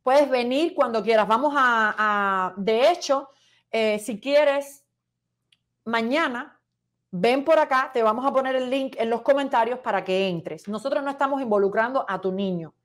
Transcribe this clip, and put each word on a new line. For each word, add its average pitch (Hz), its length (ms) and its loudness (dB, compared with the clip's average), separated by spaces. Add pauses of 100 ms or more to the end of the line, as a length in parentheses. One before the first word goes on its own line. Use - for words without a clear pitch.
Puedes 277 280 4
venir 262 440 0
cuando 233 300 0
quieras. 214 240 2
Vamos 254 280 2
a, 233 420 2
a, 196 580 0
de 220 360 2
hecho, 285 380 -2 (420)
eh, 214 280 0
si 214 220 -8
quieres, 285 640 0 (1000)
mañana 247 720 -4 (560)
ven 233 320 0
por 311 160 4
acá, 285 340 2
te 240 100 2
vamos 220 220 0
a 269 60 2
poner 262 240 0
el 254 140 -2
link 269 280 -2
en 226 120 -2
los 226 120 -2
comentarios 254 580 0
para 202 240 -2
que 190 260 0
entres. - 380 -8
Nosotros 269 360 -4
no 277 60 -4
estamos 277 320 -2
involucrando 220 680 0
a 190 140 -6
tu 190 100 -4
niño. 185 420 -6 (120)